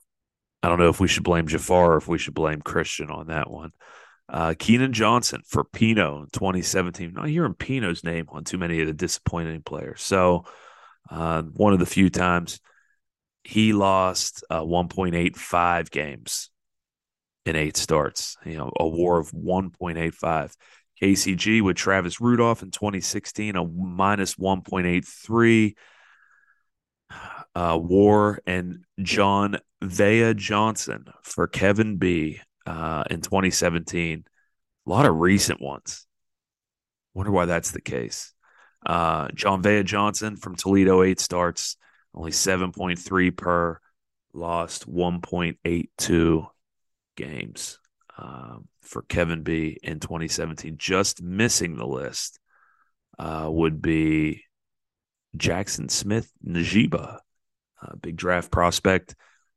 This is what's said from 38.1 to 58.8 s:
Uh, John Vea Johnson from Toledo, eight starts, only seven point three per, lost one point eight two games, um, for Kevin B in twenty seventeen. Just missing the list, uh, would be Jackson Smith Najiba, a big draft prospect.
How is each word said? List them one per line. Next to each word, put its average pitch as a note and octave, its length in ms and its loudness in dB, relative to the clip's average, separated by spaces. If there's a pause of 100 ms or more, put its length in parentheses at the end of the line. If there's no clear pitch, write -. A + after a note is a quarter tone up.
Uh, E2 500 0
John F#2+ 280 0
Vea G#2 220 4
Johnson G#2 520 -2
from F#2 180 -12
Toledo, F#2+ 480 6
eight F#2 160 4
starts, - 600 -4 (360)
only E2 160 -10
seven F#2 420 0
point F2+ 260 -4
three F#2 320 4
per, F2 500 0 (540)
lost E2+ 520 -6
one F2 360 -2
point F2 420 -4
eight E2+ 320 -2
two E2 500 2 (720)
games, - 640 -12 (400)
um, B1 500 -18 (140)
for - 200 -12
Kevin E2 400 -2
B D#2+ 400 -2
in D#2+ 180 -10
twenty D#2+ 280 -6
seventeen. D#2+ 480 -8
Just F#2 460 -2
missing F2+ 540 -2
the A1+ 100 -8
list, C2+ 520 -8 (800)
uh, D#2+ 320 -6
would D#2+ 300 0
be D#2 640 0 (920)
Jackson F2 520 -4
Smith - 420 -2 (160)
Najiba, E2+ 720 0 (640)
a - 160 -20
big E2 200 -12
draft F2+ 340 0
prospect. F2+ 640 2 (420)